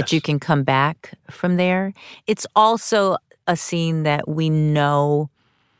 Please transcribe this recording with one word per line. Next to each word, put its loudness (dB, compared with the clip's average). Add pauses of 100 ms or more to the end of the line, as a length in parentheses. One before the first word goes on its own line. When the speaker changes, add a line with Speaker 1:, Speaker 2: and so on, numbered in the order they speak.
(100)
Speaker 1:
Yes. 2
Speaker 2:
you 2
can -2
come 0
back 0 (180)
from -2
there. 0 (340)
It's -4 (100)
also 2 (300)
a 0
scene -2
that 0
we 0
know 2 (480)